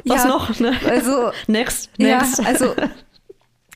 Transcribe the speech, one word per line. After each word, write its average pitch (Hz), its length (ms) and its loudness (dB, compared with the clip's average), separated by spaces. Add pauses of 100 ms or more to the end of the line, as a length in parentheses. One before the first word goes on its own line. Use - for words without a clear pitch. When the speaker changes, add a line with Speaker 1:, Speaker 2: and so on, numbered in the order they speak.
Speaker 1:
noch? - 100 0
Was 262 80 4
Speaker 2:
Ja. 254 60 4
Speaker 1:
noch? 262 300 -2
Ne? 240 120 0 (180)
Speaker 2:
Also, 247 500 0
Speaker 1:
<laughs> - 80 -10
Next, 214 500 -2
Speaker 2:
ja, 247 220 4
Speaker 1:
next. 254 260 0
Speaker 2:
also, 233 280 0 (1040)